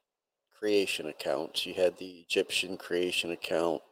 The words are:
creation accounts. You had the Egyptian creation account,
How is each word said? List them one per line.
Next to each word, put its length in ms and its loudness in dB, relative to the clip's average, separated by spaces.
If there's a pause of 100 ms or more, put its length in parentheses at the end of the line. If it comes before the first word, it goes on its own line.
(580)
creation 500 2
accounts. 580 -4
You 80 -8
had 240 2
the 240 -12
Egyptian 560 -2
creation 540 0
account, 500 0 (100)